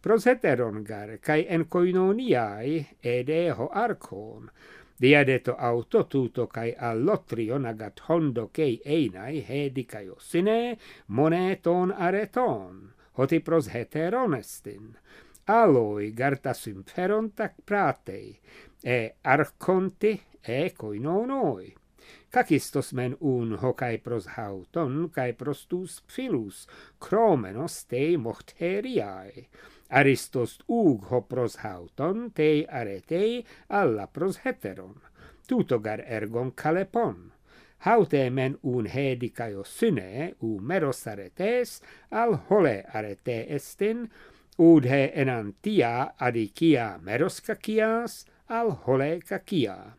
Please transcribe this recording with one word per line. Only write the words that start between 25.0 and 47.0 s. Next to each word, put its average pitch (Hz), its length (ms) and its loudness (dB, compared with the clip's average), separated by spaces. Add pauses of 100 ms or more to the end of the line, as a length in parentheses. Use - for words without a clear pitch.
cae 123 240 -2
pros 139 340 -8
tus 180 400 -8
filus, 156 600 -6 (320)
cromenos 156 840 0
tei 143 320 0
mochteriae. 117 1300 -6 (400)
Aristos 131 800 2
ug 175 440 4
ho 123 100 2
pros 123 440 -4
hauton, 139 680 -6
tei 156 340 4
aretei 165 800 -4 (220)
alla 123 400 0
pros 185 380 -4
heteron. 95 500 -8 (520)
Tuto 170 320 2
gar 107 200 -4
ergon 117 520 -4
calepon. 170 800 -2 (500)
Haute 156 480 4
men 131 320 0
un 123 240 0
hedicaio 120 800 -4
sine, 135 720 -2
u 110 220 -4
meros 147 460 -2
aretes, 180 760 -4 (300)
al 220 260 0 (100)
hole 151 360 4 (100)
arete 110 460 -4 (100)
estin, 226 560 -4 (520)
ud 165 280 10
he 135 300 4
enantia 127 1000 0
adicia 120 840 2